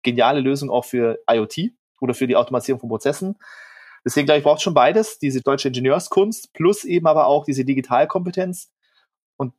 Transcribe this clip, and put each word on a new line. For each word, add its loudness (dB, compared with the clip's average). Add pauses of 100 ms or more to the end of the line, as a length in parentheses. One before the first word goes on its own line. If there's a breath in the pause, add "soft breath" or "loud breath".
geniale 2
Lösung -2
auch 0
für -2 (120)
I 4
O 0
T -6 (260)
oder -2
für -4
die 2
Automatisierung -2
von -12
Prozessen. -4 (640 loud breath)
Deswegen, -2
glaube 4
ich, -2
braucht 4
schon -2
beides, 2
diese -2
deutsche 0
Ingenieurskunst -2
plus 0
eben 0
aber 4
auch 2
diese -4
Digitalkompetenz. -2 (640)
Und, -8